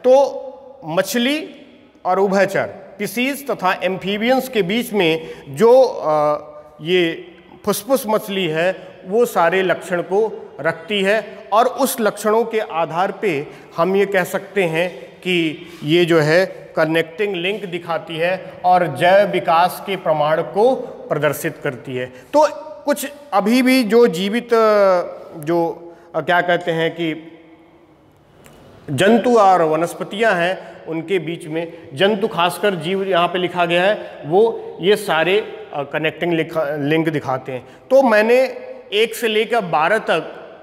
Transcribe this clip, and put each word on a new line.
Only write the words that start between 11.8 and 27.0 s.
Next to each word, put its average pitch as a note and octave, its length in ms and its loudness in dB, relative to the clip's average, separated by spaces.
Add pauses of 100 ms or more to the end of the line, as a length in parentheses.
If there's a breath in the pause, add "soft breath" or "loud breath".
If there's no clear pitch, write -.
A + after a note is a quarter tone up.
लक्षणों G#3+ 440 0
के A3+ 140 -4
आधार E3 540 -2
पे D#3 340 -4 (300 loud breath)
हम F3+ 200 0
ये G3+ 100 2
कह F#3+ 180 0
सकते F#3 400 -4
हैं E3+ 360 -2
कि E3+ 680 -4 (180)
ये E3 200 4
जो E3 160 4
है D#3+ 260 4
connecting E3 880 -2
link F#3 300 -4
दिखाती E3+ 520 -8
है F3 360 -4 (120)
और F3 320 4
जैव F#3 360 4
विकास F3+ 540 2
के G3 100 -4
प्रमाण D#3 460 0
को A3 540 0 (120)
प्रदर्शित D3+ 460 -2 (100)
करती C3 320 -6
है। B2+ 100 -4
तो D4 420 0 (360)
कुछ - 280 -4 (200)
अभी G#3+ 300 2
भी B3+ 220 4
जो A#3 220 6
जीवित, G3+ 400 -2
अ, G#3 880 2
जो E3+ 500 -2 (280 loud breath)
अ, D#3+ 60 -2
क्या F3 200 2
कहते F3 300 -2
हैं E3 200 0
कि E3 480 -8 (1500)